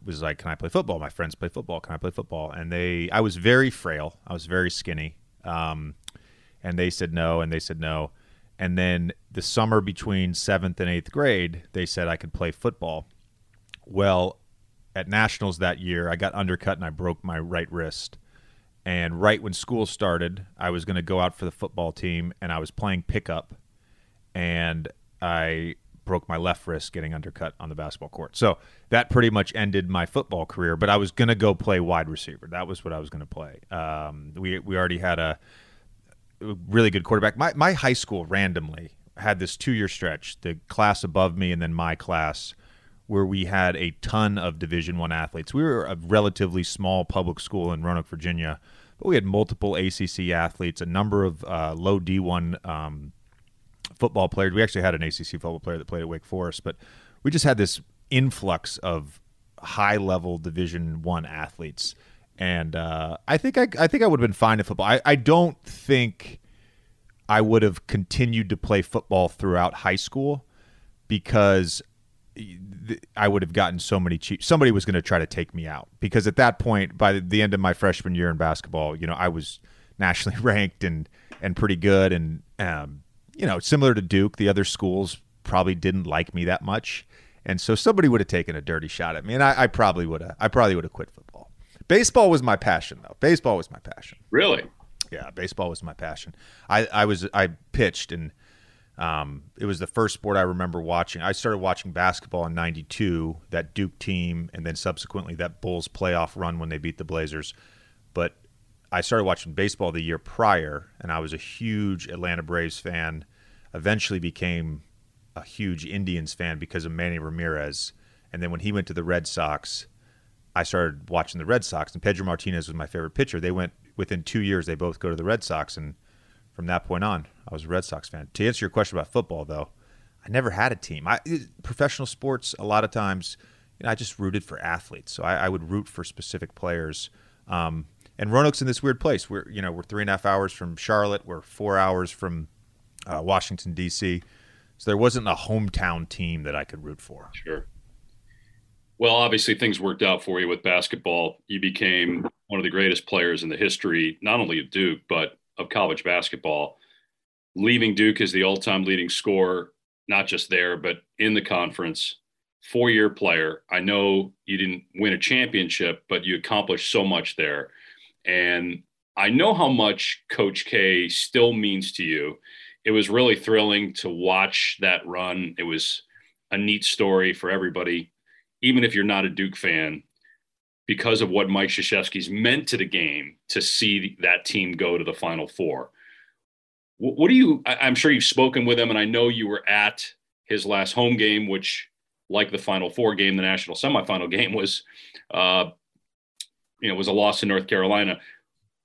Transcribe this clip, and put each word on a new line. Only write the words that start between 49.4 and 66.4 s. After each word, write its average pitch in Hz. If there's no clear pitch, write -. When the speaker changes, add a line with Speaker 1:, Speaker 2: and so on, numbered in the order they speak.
Speaker 1:
A 95
C 92
C 87
athletes, 85
a 85
number 101
of, 85
uh, 80
low 95
D 92
one, 87
um, 76
football 101
players. 95
We 110
actually 101
had 90
an 78
A 78
C -
C 85
football 82
player 85
that 76
played 85
at 82
Wake 82
Forest, 90
but -
we 143
just 151
had 131
this 95
influx 123
of 78
high-level 92
Division 82
One 82
athletes. 78
And, 85
uh, 80
I 156
think 262
I, 262
I 165
think 185
I 220
would 151
have 120
been 98
fine 110
in 101
football. 95
I, 123
I 147
don't 156
think -